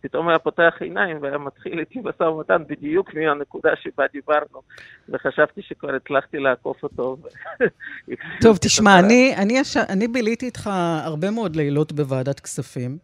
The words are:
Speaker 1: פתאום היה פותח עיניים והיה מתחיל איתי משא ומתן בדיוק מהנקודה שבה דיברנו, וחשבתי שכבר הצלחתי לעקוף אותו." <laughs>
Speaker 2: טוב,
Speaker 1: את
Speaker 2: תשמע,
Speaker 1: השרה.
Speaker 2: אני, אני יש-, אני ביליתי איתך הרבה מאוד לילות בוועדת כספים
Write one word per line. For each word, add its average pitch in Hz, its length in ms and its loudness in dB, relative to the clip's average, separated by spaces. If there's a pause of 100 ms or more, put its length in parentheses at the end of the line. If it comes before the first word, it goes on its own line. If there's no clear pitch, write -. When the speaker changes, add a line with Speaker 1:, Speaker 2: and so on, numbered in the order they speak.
Speaker 1:
פתאום 160 280 -4
היה 160 100 4
פותח 165 400 2
עיניים 170 420 -4
והיה 143 160 -6
מתחיל 147 420 -10
איתי 160 240 -10
משא - 200 -4
ומתן 160 440 0
בדיוק 156 460 -4
מהנקודה 156 560 -2 (140)
שבה 147 200 -4 (100)
דיברנו, 147 480 -4 (480)
וחשבתי 143 520 -2
שכבר 143 340 -8
הצלחתי 139 440 -2
לעקוף 135 440 -2
אותו." 131 340 -6 (520)
<laughs> - 720 -12
Speaker 2:
טוב, 226 140 8
Speaker 1:
את - 60 -6
Speaker 2:
תשמע, 208 340 4
Speaker 1:
השרה. 180 100 8
Speaker 2:
אני, 247 320 6
אני 214 220 2
יש-, 285 180 -2
אני 214 300 0
ביליתי 233 380 -2
איתך 240 240 -8 (340)
הרבה 160 280 -4
מאוד 214 240 -4
לילות 147 380 0
בוועדת 135 460 -2
כספים 131 640 -8